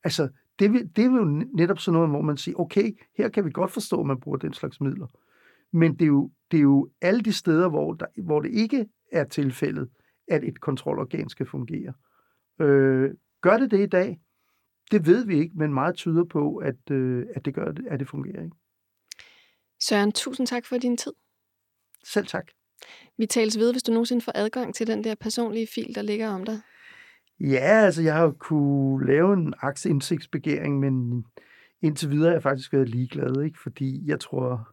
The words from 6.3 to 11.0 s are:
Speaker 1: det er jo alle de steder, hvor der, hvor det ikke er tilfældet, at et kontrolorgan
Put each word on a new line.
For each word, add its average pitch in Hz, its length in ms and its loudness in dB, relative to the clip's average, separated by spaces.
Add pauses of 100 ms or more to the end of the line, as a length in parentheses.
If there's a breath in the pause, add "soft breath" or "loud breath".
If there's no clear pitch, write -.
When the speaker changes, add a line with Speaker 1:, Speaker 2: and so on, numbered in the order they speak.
Speaker 1:
det 165 80 2
er 147 40 6
jo 139 280 4 (100)
alle 208 200 2
de 208 120 -2
steder, 175 360 2
hvor 151 240 -2
der, 160 140 -10 (160)
hvor 156 180 0
det - 100 -6
ikke 220 380 0 (240)
er 151 120 0
tilfældet, 143 680 -4 (380)
at 175 160 0
et - 160 -8
kontrolorgan - 680 -4